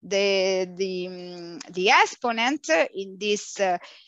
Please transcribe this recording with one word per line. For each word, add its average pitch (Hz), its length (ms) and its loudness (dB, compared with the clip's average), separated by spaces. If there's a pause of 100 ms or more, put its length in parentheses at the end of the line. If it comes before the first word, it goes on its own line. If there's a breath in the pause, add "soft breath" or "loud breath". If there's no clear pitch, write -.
The, 190 760 2
the, 185 320 -4
um, 180 500 -12 (140)
the 185 180 2
exponent 262 800 2 (260)
in 196 240 -10
this, 208 400 -4
uh, 185 200 2 (300 loud breath)